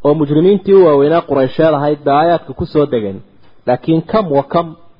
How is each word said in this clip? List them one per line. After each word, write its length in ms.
oo 80
mujrimiintii 600
u 120
waaweynaa 360
Quraysheed 520
ahayd 300
baa 160
aayaadka 340
ku 120
soo 200
degeen. 320
Laakiin 360
kam 300
wa 120
kam 240